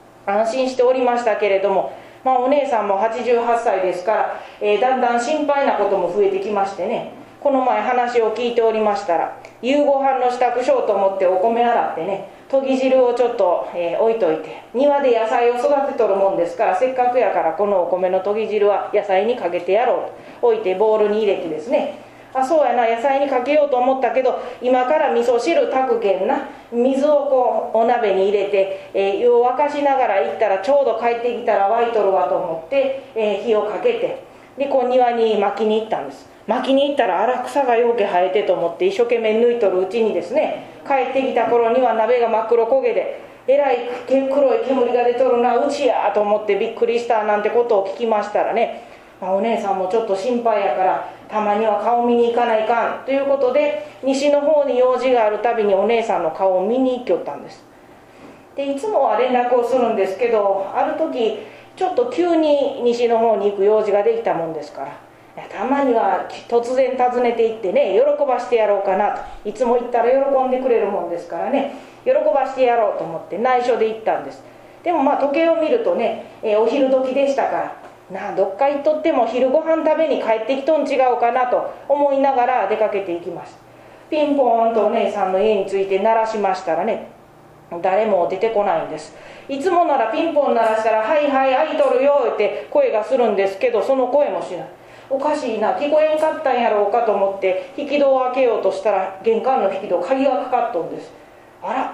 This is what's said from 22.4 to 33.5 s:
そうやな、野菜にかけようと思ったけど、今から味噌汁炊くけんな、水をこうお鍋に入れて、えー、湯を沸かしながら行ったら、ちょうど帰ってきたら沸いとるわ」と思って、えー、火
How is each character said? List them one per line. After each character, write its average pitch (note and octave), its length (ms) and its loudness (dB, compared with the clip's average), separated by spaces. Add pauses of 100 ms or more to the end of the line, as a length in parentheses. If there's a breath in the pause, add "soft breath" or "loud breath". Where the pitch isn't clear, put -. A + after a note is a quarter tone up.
そ D4+ 200 2
う - 20 2
や A#3+ 80 0
な、 A#3+ 140 2
野 A#3 140 -2
菜 C#4 180 0
に C#4+ 80 0
か B3+ 140 0
け C4+ 120 -2
よ D4 120 4
う C#4 40 -4
と B3+ 80 0
思 C4 200 2
っ C4 40 -4
た A#3+ 100 0
け C4 120 0
ど、 A#3+ 160 0 (220 loud breath)
今 B3 240 2
か D#4 120 2
ら C#4 140 2
味 A#3 100 2
噌 A#3+ 160 2
汁 C#4+ 320 2
炊 C4 180 0
く A3+ 120 0
け G3 200 0
ん G3 80 -2
な、 C#4+ 200 -2 (240 loud breath)
水 C4+ 360 0
を C#4+ 180 2
こ B3 480 0
う A3 60 2
お A#3 60 2
鍋 A3+ 280 0
に F#3+ 160 2
入 - 20 0
れ G3 140 0
て、 F#3+ 480 -2
え G3 180 0
ー、 F3 60 -2
湯 A#3+ 120 2
を A#3+ 160 4
沸 B3 120 0
か D4 120 0
し C#4+ 140 -4
な C4+ 140 2
が B3 100 2
ら C#4+ 140 0
行 - 100 -2
っ - 80 -8
た G#3+ 100 2
ら、 F#3+ 100 0
ち - 120 -4
ょ C#4+ 100 4
う B3+ 40 2
ど A3+ 140 0
帰 A#3+ 80 -2
っ A#3 140 -2
て A#3+ 120 -2
き A3 120 -8
た G#3+ 120 2
ら G3 120 2
沸 A#3 200 0
い - 20 -4
と G#3+ 100 0
る G3 100 2
わ」 F#3 180 2
と F#3 80 0
思 E3 280 -6
っ - 40 -20
て、 C4+ 320 0 (140)
え G#3 200 -2
ー、 - 80 -6
火 A3+ 120 0